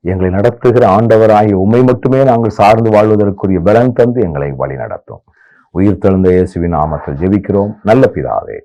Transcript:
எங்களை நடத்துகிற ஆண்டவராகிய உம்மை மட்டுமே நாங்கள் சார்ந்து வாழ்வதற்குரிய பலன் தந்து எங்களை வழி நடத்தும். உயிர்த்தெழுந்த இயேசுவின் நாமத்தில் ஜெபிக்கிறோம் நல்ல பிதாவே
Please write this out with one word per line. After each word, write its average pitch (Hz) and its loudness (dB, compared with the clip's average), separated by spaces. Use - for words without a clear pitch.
எங்களை 92 -2
நடத்துகிற 120 2
ஆண்டவராகிய 110 2
உம்மை 113 2
மட்டுமே 127 0
நாங்கள் 117 0
சார்ந்து 113 2
வாழ்வதற்குரிய 101 0
பலன் 120 2
தந்து 120 0
எங்களை 71 -6
வழி 67 -6
நடத்தும். - -14
உயிர்த்தெழுந்த 95 0
இயேசுவின் 85 -2
நாமத்தில் 73 -6
ஜெபிக்கிறோம் 101 -2
நல்ல 131 2
பிதாவே 53 -8